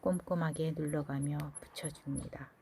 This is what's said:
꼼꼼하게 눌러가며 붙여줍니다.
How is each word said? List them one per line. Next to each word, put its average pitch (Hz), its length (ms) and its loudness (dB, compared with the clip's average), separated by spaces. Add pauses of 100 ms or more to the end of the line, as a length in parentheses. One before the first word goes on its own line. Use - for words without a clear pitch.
꼼꼼하게 165 720 2
눌러가며 147 600 0 (240)
붙여줍니다. - 1000 -6